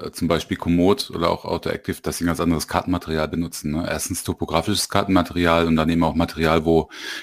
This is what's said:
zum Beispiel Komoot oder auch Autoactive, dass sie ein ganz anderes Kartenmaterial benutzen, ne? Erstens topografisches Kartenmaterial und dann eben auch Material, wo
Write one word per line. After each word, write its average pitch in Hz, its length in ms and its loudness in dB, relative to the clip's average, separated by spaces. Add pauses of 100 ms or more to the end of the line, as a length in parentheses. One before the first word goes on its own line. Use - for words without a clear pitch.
(140)
zum 85 160 -2
Beispiel 85 260 0
Komoot 87 560 2
oder 85 180 0
auch 85 140 -2
Autoactive, - 580 -4
dass - 180 -6
sie 85 40 -6
ein 85 40 0
ganz 82 120 0
anderes 82 300 0
Kartenmaterial 80 580 -2
benutzen, 78 460 -6
ne? 82 160 -2
Erstens - 340 -6
topografisches 82 640 -2
Kartenmaterial 87 800 2
und 82 80 4
dann 80 140 2
eben 85 160 2
auch 80 100 0
Material, 80 480 2
wo 80 260 4 (340)